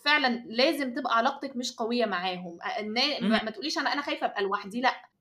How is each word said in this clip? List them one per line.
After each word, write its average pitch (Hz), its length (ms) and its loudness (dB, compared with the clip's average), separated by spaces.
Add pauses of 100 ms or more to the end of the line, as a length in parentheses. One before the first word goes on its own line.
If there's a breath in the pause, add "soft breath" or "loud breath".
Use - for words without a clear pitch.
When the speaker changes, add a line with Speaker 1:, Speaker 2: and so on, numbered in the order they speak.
Speaker 1:
فعلًا 277 440 2
لازم 262 460 2
تبقى 254 240 2
علاقتِك 269 380 0
مش 247 200 -4
قوية 233 300 2
معاهم، 180 560 -4
أ-، 208 180 -4
النا-، 240 400 0
Speaker 2:
مم. 202 120 2
Speaker 1:
ما، 220 120 4
ما 220 60 -6
تقوليش 311 280 -4
أنا، 262 140 0
أنا 277 100 -2
خايفة - 240 -2
أبقى 208 160 -2
لوحدي، 202 380 -2
لأ. 254 140 4 (260)